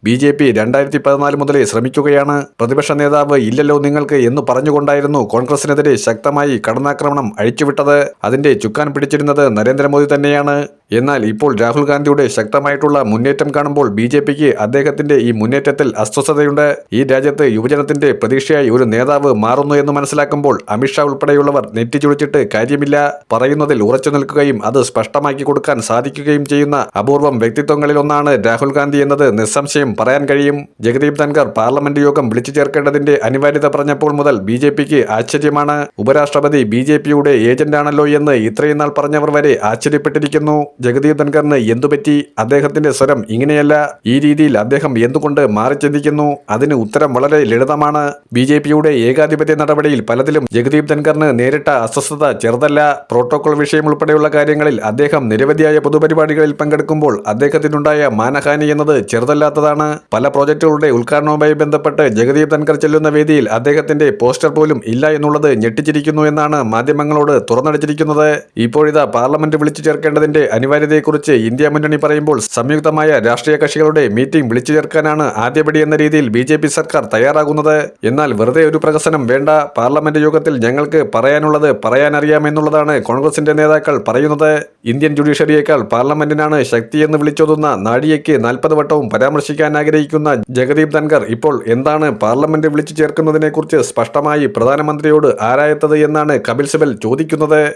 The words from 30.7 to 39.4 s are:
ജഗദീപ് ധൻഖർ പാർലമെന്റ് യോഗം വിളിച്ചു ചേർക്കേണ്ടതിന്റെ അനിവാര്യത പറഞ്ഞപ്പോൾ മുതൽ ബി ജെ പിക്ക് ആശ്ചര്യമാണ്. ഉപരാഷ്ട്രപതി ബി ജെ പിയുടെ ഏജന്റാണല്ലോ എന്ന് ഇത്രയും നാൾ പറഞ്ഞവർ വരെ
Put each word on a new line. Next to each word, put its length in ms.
ജഗദീപ് 340
ധൻഖർ 260
പാർലമെന്റ് 480
യോഗം 260
വിളിച്ചു 240
ചേർക്കേണ്ടതിന്റെ 580
അനിവാര്യത 460
പറഞ്ഞപ്പോൾ 440
മുതൽ 180
ബി 160
ജെ 120
പിക്ക് 240
ആശ്ചര്യമാണ്. 600
ഉപരാഷ്ട്രപതി 580
ബി 180
ജെ 140
പിയുടെ 300
ഏജന്റാണല്ലോ 560
എന്ന് 160
ഇത്രയും 340
നാൾ 160
പറഞ്ഞവർ 400
വരെ 160